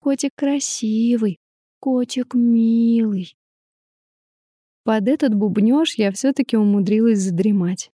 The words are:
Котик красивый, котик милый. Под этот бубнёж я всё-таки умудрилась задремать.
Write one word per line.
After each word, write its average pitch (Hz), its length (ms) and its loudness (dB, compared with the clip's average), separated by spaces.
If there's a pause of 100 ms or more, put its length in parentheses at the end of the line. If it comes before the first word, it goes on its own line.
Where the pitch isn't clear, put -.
Котик 277 340 -2
красивый, 226 1040 -2 (420)
котик 247 540 -4
милый. 226 1000 0 (1500)
Под 220 240 0
этот 269 260 0
бубнёж 214 600 0
я 202 180 0
всё-таки 262 440 -2
умудрилась 208 640 2
задремать. 190 720 -2 (100)